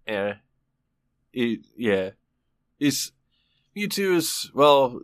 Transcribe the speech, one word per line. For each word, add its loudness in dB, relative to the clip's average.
Yeah. -4
It, -2
yeah. -2
It's, -2
Mewtwo -2
is, -4
well, 4